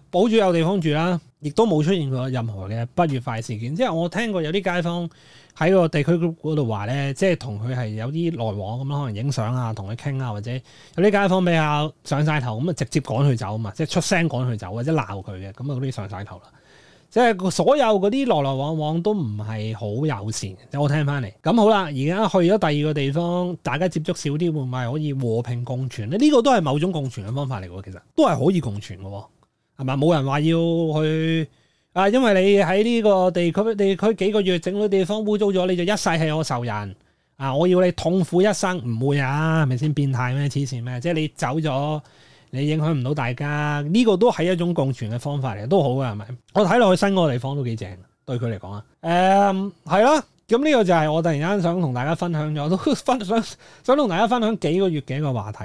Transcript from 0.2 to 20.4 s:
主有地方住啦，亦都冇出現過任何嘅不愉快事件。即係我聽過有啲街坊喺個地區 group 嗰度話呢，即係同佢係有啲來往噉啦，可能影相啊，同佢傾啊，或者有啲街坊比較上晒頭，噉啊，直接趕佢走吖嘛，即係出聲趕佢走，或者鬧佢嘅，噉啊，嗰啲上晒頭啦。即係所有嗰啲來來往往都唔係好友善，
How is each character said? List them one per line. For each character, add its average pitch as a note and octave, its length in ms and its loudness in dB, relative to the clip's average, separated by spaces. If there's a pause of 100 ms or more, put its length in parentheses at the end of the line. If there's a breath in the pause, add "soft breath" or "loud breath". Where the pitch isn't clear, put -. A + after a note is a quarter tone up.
主 A3 80 2
有 G3 160 6
地 E3 120 2
方 F#3 180 0
住 D#3 80 0
啦， E3 300 0 (220)
亦 D3+ 100 -6
都 A3+ 160 4
冇 D#3 160 4
出 F3 100 2
現 D#3 160 -2
過 C3 180 -2
任 B2 200 -2
何 F#2+ 200 -8
嘅 A2+ 160 -4 (120)
不 F3 100 4
愉 C#3 140 -2
快 A#2 200 -6
事 A2+ 160 -8
件。 A#2+ 200 -6
即 A3 80 0
係 A3 100 0
我 E3 160 -2
聽 A3 220 -2
過 F#3 100 -2
有 D3+ 100 -2
啲 F#3 240 -2
街 F3+ 60 0
坊 E3+ 260 -4 (480 loud breath)
喺 E3 160 4
個 F3+ 160 6
地 D3+ 160 0
區 D#3+ 100 2
group E3 240 0
嗰 D#3 180 -4
度 D3 120 0
話 G2+ 180 -4
呢， C#3 280 -2
即 F#3+ 140 0
係 F3 100 2
同 G#2+ 220 -8
佢 B2 160 -4
係 A#2+ 140 -4
有 A2 220 -6
啲 E3 240 -2
來 A#2 100 -4
往 G#2 340 -4
噉 C3+ 100 -6
啦， C#3+ 100 -4
可 C#3+ 120 -4
能 G2+ 40 -8
影 B2+ 160 -2
相 A#2+ 240 -2
啊， A#2 180 -2
同 G2+ 180 -8
佢 A#2 40 -6
傾 C3+ 280 -6
啊， A#2+ 80 -6
或 G#2 100 -8
者 A2+ 100 -8
有 - 520 -6
啲 G#3 80 6
街 G3+ 160 2
坊 F#3 180 2
比 F3 60 2
較 D3+ 420 0 (100)
上 C#3+ 220 0
晒 D3+ 160 0
頭， A#2 200 -6
噉 E3+ 100 -2
啊， - 20 -4
直 C3 120 -4
接 D3 160 -2
趕 B2 280 -2
佢 B2 80 2
走 A2 140 -6
吖 A2 80 -4
嘛， G#2 160 -6
即 E3 80 -4
係 D3 80 -4
出 F3+ 100 0
聲 E3+ 260 0
趕 B2+ 220 -2
佢 A2+ 80 -4
走， F#2 140 -10
或 A#2 120 -6
者 D3+ 80 -2
鬧 G#2 300 -2
佢 G2+ 120 -12
嘅， F#2+ 180 -12
噉 C3+ 200 -10
啊， C3+ 40 -6
嗰 B2 40 -6
啲 C3 120 -4
上 F#2+ 180 -10
晒 G2 140 -10
頭 F#2 140 -16
啦。 - 60 -20 (680 soft breath)
即 A3+ 120 2
係 F#3+ 280 2
所 A3+ 280 4
有 C4 80 4
嗰 G3+ 240 2
啲 C4+ 180 0
來 E3+ 140 2
來 C3+ 120 0
往 D3 240 -2
往 D#3 240 -2
都 G#3 120 0
唔 B2 240 -2
係 A2 360 -6
好 A2 320 -4
友 G#2+ 240 -4
善， - 120 -6 (280)